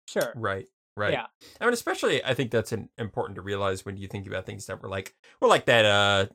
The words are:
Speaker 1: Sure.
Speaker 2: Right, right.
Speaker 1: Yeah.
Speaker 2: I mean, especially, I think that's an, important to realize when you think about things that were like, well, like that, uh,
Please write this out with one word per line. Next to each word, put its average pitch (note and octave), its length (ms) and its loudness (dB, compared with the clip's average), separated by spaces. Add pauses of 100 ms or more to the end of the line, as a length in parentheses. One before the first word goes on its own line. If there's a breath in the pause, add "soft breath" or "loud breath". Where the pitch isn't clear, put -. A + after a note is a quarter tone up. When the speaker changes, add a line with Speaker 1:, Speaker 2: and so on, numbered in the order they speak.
Speaker 1:
Sure. C3+ 260 -4
Speaker 2:
Right, G2 320 -4 (300)
right. G#2 160 0
Speaker 1:
Yeah. A#2+ 140 -2 (340 loud breath)
Speaker 2:
I - 40 -4
mean, A#3+ 100 4
especially, A#3+ 500 -2
I C3 100 0
think B2+ 160 -4
that's A2+ 220 0
an, A2 160 -8 (100)
important G#2 380 -6
to F#2 60 -12
realize G2 440 -2
when G2 100 -8
you G2 120 -12
think G2 180 -8
about G2 200 -6
things G2+ 200 -12
that F#2+ 160 -10
were - 60 -12
like, F#2+ 260 -8 (260 soft breath)
well, - 80 4
like E3 180 4
that, A#2 180 8
uh, G2+ 500 6